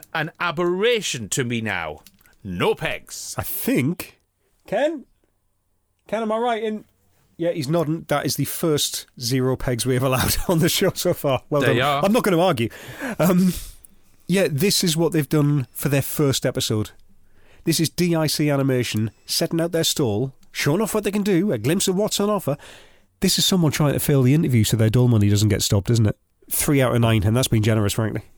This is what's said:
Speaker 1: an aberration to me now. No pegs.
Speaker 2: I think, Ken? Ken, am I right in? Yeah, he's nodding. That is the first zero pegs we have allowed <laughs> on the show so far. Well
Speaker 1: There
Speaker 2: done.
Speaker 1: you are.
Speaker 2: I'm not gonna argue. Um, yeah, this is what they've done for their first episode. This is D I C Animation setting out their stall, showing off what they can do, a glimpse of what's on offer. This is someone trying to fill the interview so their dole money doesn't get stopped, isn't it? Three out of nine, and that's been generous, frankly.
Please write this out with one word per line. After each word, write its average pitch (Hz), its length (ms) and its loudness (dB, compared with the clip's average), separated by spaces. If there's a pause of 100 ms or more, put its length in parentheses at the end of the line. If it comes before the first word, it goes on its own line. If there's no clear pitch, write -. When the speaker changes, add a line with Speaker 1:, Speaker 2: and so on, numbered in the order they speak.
(140)
Speaker 1:
an 160 260 -4
aberration 175 880 -2
to 135 140 -2
me 120 180 -4
now. 87 400 -6 (420)
No 107 320 -2
pegs. - 640 -10
Speaker 2:
I 110 60 -6
think, - 760 -4 (460)
Ken? 269 400 -2 (1000)
Ken, 214 160 -4
am 220 80 -2
I 220 60 0
right 226 260 -2
in? 214 220 -6 (520)
Yeah, 170 140 0
he's 165 180 -4
nodding. 160 380 -2
That 147 180 -2
is - 100 -2
the 139 100 -2
first - 600 -2 (140)
zero 127 360 -2
pegs 120 300 -4
we 131 80 0
have 127 100 0
allowed 131 380 -2
<laughs> - 60 -6
on 185 120 2
the 165 100 2
show 185 260 0
so 180 180 0
far. 135 380 -2
Well 147 100 0
Speaker 1:
There 120 80 2
Speaker 2:
done. 113 80 2
Speaker 1:
you 123 60 0
are. 143 200 0
Speaker 2:
I'm 202 100 2
not 233 100 2
gonna 180 160 2
argue. 143 300 2 (500)
Um, 180 340 4 (760)
yeah, 185 220 2
this 151 340 0
is 160 140 0
what 165 140 2
they've 151 180 0
done 147 420 2
for - 180 -6
their 139 120 2
first - 460 0
episode. 117 440 -4 (720)
This 165 140 0
is 156 100 0
D 175 260 0
I 160 120 2
C 147 220 0
Animation 127 640 0 (160)
setting 165 340 -2
out 170 100 -2
their 165 120 0
stall, 127 500 -2 (180)
showing 156 300 0
off 214 140 -2
what 208 80 0
they 208 80 -2
can 202 120 0
do, 196 280 2
a 131 80 0
glimpse 151 280 0
of 190 80 0
what's 202 240 0
on 202 100 0
offer. 180 280 -2 (640)
This 185 160 2
is 170 80 0
someone 170 280 2
trying 143 200 2
to 123 60 -2
fill 139 240 4
the 127 100 6
interview 139 300 4
so 113 140 2
their 110 120 4
dole 123 200 4
money 104 200 4
doesn't 104 200 4
get 104 120 0
stopped, - 280 0
isn't 113 160 4
it? - 120 0 (320)
Three 143 320 2
out 120 140 2
of 120 60 2
nine, 113 220 4
and 110 120 2
that's 131 140 0
been 113 140 2
generous, 107 300 2
frankly. 110 280 -2 (160)